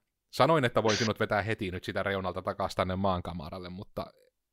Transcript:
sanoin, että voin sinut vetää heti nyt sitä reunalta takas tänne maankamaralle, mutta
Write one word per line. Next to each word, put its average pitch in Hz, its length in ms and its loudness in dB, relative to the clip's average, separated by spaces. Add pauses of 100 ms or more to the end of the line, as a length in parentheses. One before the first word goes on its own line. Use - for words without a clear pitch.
(320)
sanoin, 143 340 4
että 113 180 2
voin 107 140 4
sinut 107 220 0
vetää 107 220 2
heti 104 300 -2
nyt 90 120 -6
sitä 98 200 -4
reunalta 95 380 -2
takas 95 340 -4
tänne 92 200 0
maankamaralle, 90 760 -2
mutta 92 360 -10 (480)